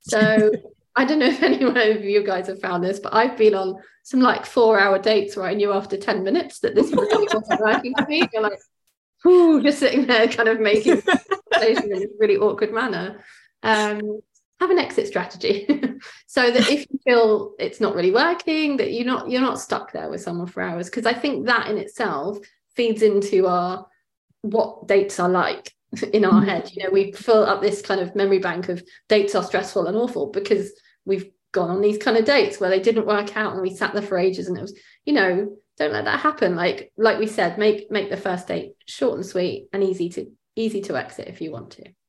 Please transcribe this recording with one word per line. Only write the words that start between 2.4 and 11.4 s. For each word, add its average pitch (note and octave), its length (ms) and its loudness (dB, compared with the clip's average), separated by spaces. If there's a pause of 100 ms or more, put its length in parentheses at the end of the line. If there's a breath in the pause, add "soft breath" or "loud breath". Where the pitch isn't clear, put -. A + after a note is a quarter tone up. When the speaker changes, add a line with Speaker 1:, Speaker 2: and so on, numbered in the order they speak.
Speaker 1:
have F#3+ 120 -10
found F3+ 240 -4
this, G3 160 -4
but - 140 -8
I've A#3+ 240 2
been G#3+ 160 6
on F#3+ 220 -4 (260 loud breath)
some, - 180 -2
like, B3 260 2
four-hour G3+ 520 4
dates G3+ 380 0
where F#3 100 -6
I F#3 80 -2
knew G3+ 180 0
after G3 240 -4
ten F#3+ 260 -4
minutes G#3+ 380 -2
that - 140 -2
this - 180 2
really G#4+ 400 2
wasn't - 280 -2
working A3 360 0
for D4 100 0
me. D4 260 0
You're A3 100 -2
like, G#3 160 -4 (640)
"Whew," E4+ 400 6
just C#4+ 180 2
sitting C4 260 2
there A3+ 220 4
kind A3+ 200 0
of A3+ 120 2
making G#3+ 420 4
Speaker 2:
<laughs> - 500 -2